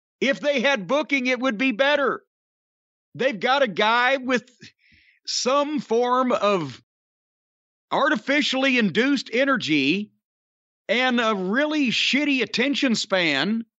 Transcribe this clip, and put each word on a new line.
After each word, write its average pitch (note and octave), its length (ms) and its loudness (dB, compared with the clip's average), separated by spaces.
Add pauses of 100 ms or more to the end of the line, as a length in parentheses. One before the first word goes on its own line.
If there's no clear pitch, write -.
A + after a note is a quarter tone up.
(200)
If B3+ 200 0
they C#4+ 200 0
had A3+ 260 0
booking, C4+ 400 -2
it B3+ 140 -2
would B3+ 160 -2
be C4 160 0
better. C4+ 540 0 (880)
They've A3 260 -2
got C4 220 2
a B3+ 60 2
guy A#3+ 500 2
with B3 320 -2 (760)
some C#4+ 540 -2
form B3 520 0
of F#3 500 -2 (1080)
artificially C4 880 2
induced A#3 560 0
energy F#3+ 800 0 (760)
and B3 320 0
a A3 140 0
really C4 540 0
shitty C#4 540 0
attention B3 520 0
span, F3+ 680 -2 (140)